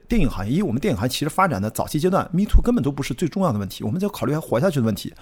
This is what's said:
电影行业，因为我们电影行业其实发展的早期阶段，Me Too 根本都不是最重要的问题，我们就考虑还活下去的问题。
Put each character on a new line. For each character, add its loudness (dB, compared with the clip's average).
电 2
影 6
行 -4
业， -2
因 0
为 0
我 -2
们 0
电 0
影 -2
行 -2
业 2
其 -6
实 -2
发 2
展 -2
的 0
早 -4
期 -4
阶 0
段， 0
Me 0
Too 6
根 2
本 0
都 0
不 -4
是 -4
最 -2
重 -2
要 2
的 0
问 -4
题， -12
我 -2
们 -2
就 -2
考 -6
虑 0
还 0
活 0
下 2
去 0
的 2
问 0
题。 -8